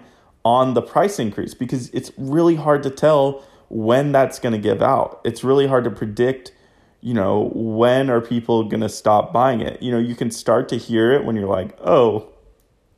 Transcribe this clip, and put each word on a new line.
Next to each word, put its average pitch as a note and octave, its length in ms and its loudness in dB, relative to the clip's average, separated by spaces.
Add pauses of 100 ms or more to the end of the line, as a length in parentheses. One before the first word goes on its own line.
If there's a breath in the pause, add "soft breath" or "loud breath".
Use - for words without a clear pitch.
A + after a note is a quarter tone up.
(440 soft breath)
on B2+ 300 2
the A#2 80 2
price G3 360 -2
increase, G#2 360 -6
because B2+ 360 -6
it's - 260 -8
really D#3+ 400 2
hard D3 260 0
to C3+ 80 -4
tell C#3 520 2 (260 loud breath)
when B2 440 0
that's C3+ 260 2
gonna A#2 200 -2
give G#2+ 220 0
out. A#2+ 440 0
It's - 200 -6
really C#3 220 4
hard C3 180 2
to A#2+ 60 -2
predict, A#2+ 640 -4 (500 soft breath)
you B2 100 -6
know, G2+ 400 0
when A#2+ 560 2
are A#2 140 2
people A#2 420 -2
gonna A2 240 -4
stop - 440 0
buying A#2+ 280 2
it. - 220 -8
You B2 80 -4
know, A#2+ 80 0
you A#2+ 160 -2
can A#2 160 -4
start A#2+ 400 -2
to - 60 -4
hear A#2 360 0
it C#3+ 140 2
when A2+ 100 -2
you're G2 120 -4
like, F#2 360 -4
"Oh, A2 440 2 (680)